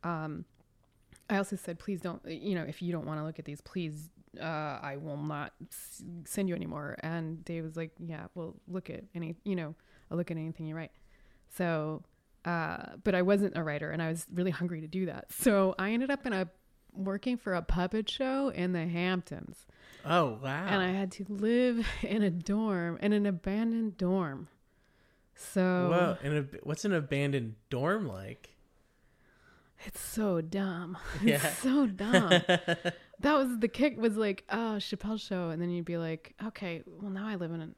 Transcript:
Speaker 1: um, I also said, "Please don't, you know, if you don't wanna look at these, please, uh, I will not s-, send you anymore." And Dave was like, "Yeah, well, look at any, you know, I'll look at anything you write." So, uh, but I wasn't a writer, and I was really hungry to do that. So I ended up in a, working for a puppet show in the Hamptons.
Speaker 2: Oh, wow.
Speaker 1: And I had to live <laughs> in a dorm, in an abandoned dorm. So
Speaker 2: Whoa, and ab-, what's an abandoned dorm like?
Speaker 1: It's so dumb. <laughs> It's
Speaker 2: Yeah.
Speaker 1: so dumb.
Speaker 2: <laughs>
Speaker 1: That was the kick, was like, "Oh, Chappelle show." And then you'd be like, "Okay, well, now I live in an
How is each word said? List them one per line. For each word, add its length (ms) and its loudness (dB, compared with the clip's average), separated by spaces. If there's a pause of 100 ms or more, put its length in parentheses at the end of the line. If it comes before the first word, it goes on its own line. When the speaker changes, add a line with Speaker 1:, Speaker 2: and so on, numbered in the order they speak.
Speaker 1:
um, 400 -4 (840)
I 80 4
also 180 0
said, 220 -8
"Please 240 -6
don't, 180 -6 (100)
you 240 -2
know, 100 0
if 180 -8
you 100 -2
don't 140 -4
wanna 180 -4
look 140 -8
at 80 -12
these, 160 -12
please, 480 -8 (280)
uh, 60 -8 (380)
I 180 -8
will 160 -6
not 380 -6 (160)
s-, 320 -14 (240)
send 240 0
you 40 0
anymore." 460 -6
And 420 -6
Dave 220 -6
was 100 -8
like, 240 -6
"Yeah, 360 -10
well, 200 -8 (140)
look 220 -6
at 140 -10 (100)
any, 200 -6 (100)
you 120 0
know, 180 -4 (360)
I'll 80 0
look 120 -2
at 60 -2
anything 300 -6
you 100 -6
write." 140 -8 (680)
So, 460 0 (420)
uh, 580 -2
but 120 4
I 80 6
wasn't 340 4
a 60 0
writer, 280 -2
and 120 -2
I 80 0
was 200 -4
really 200 2
hungry 320 -2
to 60 -10
do 180 -2
that. 260 -8
So 460 4
I 140 0
ended 180 0
up 160 -2
in 80 0
a, 160 0 (420)
working 460 -2
for 160 -2
a 80 0
puppet 480 2
show 400 0
in 240 0
the 120 0
Hamptons. 800 -2 (400)
Speaker 2:
Oh, 380 4
wow. 260 -2
Speaker 1:
And 140 4
I 60 2
had 240 0
to 180 -8
live 680 2
<laughs> 60 -4
in 200 2
a 80 6
dorm, 680 0
in 140 4
an 100 4
abandoned 720 0
dorm. 520 0 (840)
So 560 2
Speaker 2:
Whoa, 320 4
and 160 2
ab-, 240 -4
what's 220 -4
an 80 4
abandoned 640 0 (160)
dorm 360 0
like? 440 -10 (1400)
Speaker 1:
It's 140 -10
so 400 2
dumb. 560 -2 (140)
<laughs> 120 -6
It's 220 6
Speaker 2:
Yeah. 100 4
Speaker 1:
so 320 4
dumb. 600 6
Speaker 2:
<laughs> 460 2 (280)
Speaker 1:
That 180 6
was 220 2
the 80 4
kick, 300 2
was 180 4
like, 340 0
"Oh, 280 0
Chappelle 400 -4
show." 320 -2
And 120 -2
then 80 0
you'd 140 -2
be 120 -2
like, 380 -4 (120)
"Okay, 380 -6
well, 260 -10
now 160 -4
I 100 -2
live 160 -2
in 100 -4
an 160 -12